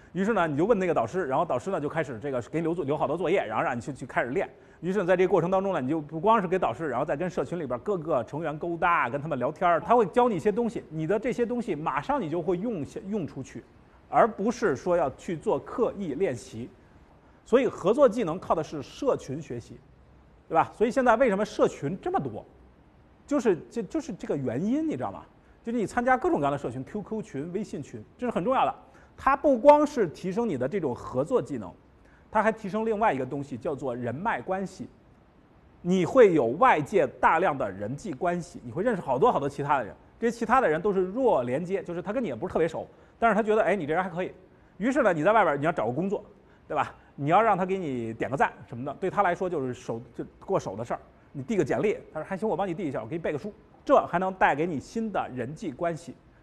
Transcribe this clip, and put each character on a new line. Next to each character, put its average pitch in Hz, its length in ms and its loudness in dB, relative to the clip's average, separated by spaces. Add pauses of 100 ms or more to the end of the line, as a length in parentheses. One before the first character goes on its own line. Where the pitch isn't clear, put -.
(120)
于 180 100 -2
是 220 120 2
呢， 175 120 2
你 151 80 -2
就 160 120 2
问 226 120 4
那 185 80 0
个 165 60 4
导 123 140 2
师， 170 200 -4
然 131 120 0
后 170 80 2
导 135 120 0
师 190 120 -6
呢 180 100 -2
就 143 80 -2
开 160 160 -2
始 123 140 -8
这 139 120 -8
个 123 120 -2
给 151 160 -6
你 170 60 0
留 165 100 0
作-， 165 100 -4
留 139 100 0
好 143 120 0
多 147 100 -2
作 170 140 -2
业， 180 120 4
然 107 140 -4
后 143 80 2
让 143 100 -2
你 120 60 -6
去， 151 100 -8
去 131 140 -10
开 160 180 -2
始 123 80 -4
练。 170 160 -2 (340)
于 175 120 -2
是 196 120 0
在 185 120 4
这 185 100 4
个 - 20 2
过 185 120 4
程 170 100 0
当 190 140 2
中 196 80 -2
呢， 160 80 -2
你 127 80 -2
就 160 120 -2
不 156 200 -10
光 220 200 4
是 185 60 -2
给 175 100 0
导 165 160 0
师， 160 160 -6
然 120 120 -2
后 151 40 0
再 151 120 -2
跟 180 120 -4
社 165 160 -4
群 170 140 -6
里 151 80 -6
边 123 100 -4
儿 117 60 -10
各 202 160 -2
个 147 240 0
成 147 200 -8
员 156 160 -4
勾 170 180 -6
搭， 165 320 2
跟 139 120 -4
他 143 60 -8
们 151 120 -2
聊 143 120 0
天 180 180 0
儿， 165 120 4
他 233 160 4
会 220 100 6
教 247 220 4
你 208 80 0
一 - 20 -2
些 208 140 2
东 226 180 -2
西， - 180 -8
你 156 180 -6
的 202 120 2
这 233 140 -2
些 240 120 -2
东 240 160 -2
西 185 140 -4
马 147 260 -2
上 277 200 -2
你 165 80 -4
就 170 120 -2
会 175 180 0
用 190 260 -4
下-， - 240 -12
用 196 180 -4
出 135 160 -10
去， - 220 -16 (440)
而 170 200 6
不 214 240 -2
是 170 240 0
说 180 180 0
要 160 220 2
去 - 200 -8
做 160 220 0
刻 - 380 -2
意 175 180 -6
练 175 220 -2
习。 113 320 -12 (760)
所 254 160 4
以 240 60 2
合 180 280 0
作 285 120 8
技 226 160 2
能 170 160 -2
靠 208 160 0
的 160 80 2
是 147 200 -10
社 240 340 -2
群 139 240 -8
学 120 180 -10
习， - 220 -16 (680)
对 160 60 -2
吧？ 156 200 4
所 214 120 2
以 240 60 2
现 262 100 2
在 233 140 6
为 262 120 4
什 190 80 2
么 208 80 0
社 254 220 2
群 165 340 -4
这 359 120 -6
么 370 80 0
多， 123 240 -8 (840)
就 285 140 0
是， 196 160 2 (120)
就， 233 140 -6
就 285 180 -4
是 240 120 -8
这 - 160 -10
个 180 80 -2
原 127 260 -2
因， 294 260 0
你 285 40 -2
知 123 100 -6
道 101 80 -4
吗？ 82 120 -12 (420)
就 233 80 -6
是 247 60 -2
你 202 60 0
参 240 200 -2
加 254 120 4
各 339 140 0
种 254 80 2
各 143 60 0
样 139 80 2
的 143 40 0
社 139 140 -6
群 131 140 -8
，Q 208 180 -8
Q 220 180 -8
群、 160 320 -8
微 202 120 -4
信 180 180 -10
群， - 180 -14 (160)
这 - 80 -8
是 240 60 -2
很 180 140 -2
重 254 100 2
要 196 100 2
的。 123 80 2 (440)
它 269 200 2
不 277 220 4
光 294 260 8
是 247 220 0
提 170 240 -6
升 226 180 -2
你 151 80 -2
的 123 120 -2
这 202 100 -4
种 135 160 -2
合 127 300 -4
作 190 180 0
技 127 160 -8
能， 90 140 -10 (580)
它 214 100 2
还 214 120 2
提 214 160 -10
升 214 180 -4
另 214 120 -2
外 208 140 4
一 135 60 -2
个 131 80 -4
东 143 160 -6
西， 139 140 -10
叫 147 180 -6
做 123 220 -6
人 120 180 -4
脉 175 260 -4
关 190 240 -4
系。 - 240 -12 (920)
你 175 240 2
会 208 280 8
有 123 140 4 (100)
外 214 220 6
界 147 260 2 (120)
大 165 220 4
量 160 160 2
的 123 120 -2
人 104 280 -6
际 240 160 -8
关 180 280 -2
系， - 220 -14
你 123 80 -12
会 151 120 -4
认 240 120 0
识 170 80 -4
好 127 160 0
多 226 140 6
好 160 80 -2
多 139 80 -2
其 139 140 -6
他 143 160 2
的 117 60 -2
人， 85 120 -12 (240)
这 233 100 2
些 233 80 -6
其 226 80 -4
他 254 140 4
的 208 80 4
人 156 120 0
都 208 120 0
是 190 80 0
弱 185 420 2
连 127 220 -2
接， 185 180 -4
就 175 100 -10
是 170 80 -6
他 196 120 -6
跟 254 100 -2
你 190 60 -2
也 120 80 -6
不 127 100 -6
是 - 60 -8
特 214 60 0
别 165 100 2
熟， 110 180 -10 (320)
但 233 120 4
是 202 40 4
他 220 80 4
觉 214 140 2
得， - 60 4
哎， 170 120 2
你 165 120 -2
这 156 80 -2
人 185 100 2
还 196 40 -6
可 175 140 -6
以。 151 80 -6 (460)
于 247 160 0
是 277 100 2
呢， 202 100 4
你 151 120 0
在 208 80 6
外 220 100 6
边 156 120 4
儿 - 20 0
你 143 80 -2
要 165 80 2
找 113 140 -2
个 - 60 0
工 170 160 -2
作， - 140 -4 (460)
对 156 80 -4
吧？ - 180 0 (260)
你 143 100 -2
要 196 120 6
让 208 160 4
他 185 80 -2
给 190 100 -2
你 123 380 -4
点 107 160 -4
个 139 60 -2
赞 208 160 2 (160)
什 - 100 -10
么 131 60 -8
的， 139 160 -6
对 185 100 -2
他 202 120 2
来 175 120 2
说 185 160 -2
就 165 100 -2
是 127 140 -4
手， 117 260 -8 (140)
就 151 100 -10 (220)
过 185 140 2
手 98 160 -6
的 113 80 -6
事 175 100 -6
儿。 - 60 -6 (320)
你 139 100 -8
递 214 140 -4
个 165 80 4
简 127 180 0
历， 208 160 0 (140)
他 156 80 -8
说 147 60 -8
，“还 190 100 -6
行， 214 120 -2
我 165 80 0
帮 196 100 -2
你 175 60 -4
递 165 140 -6
一 135 60 -4
下， 123 100 -6
我 113 60 -10
给 151 80 -6
你 - 40 -6
背 160 120 -2
个 143 60 -4
书。” 202 140 -10 (320)
这 269 220 6
还 175 140 -2
能 190 140 0
带 185 200 4
给 147 120 0
你 156 120 -4
新 226 320 -6
的 147 240 -4
人 123 180 -6
际 160 200 -8
关 170 240 -4
系。 - 180 -14 (280)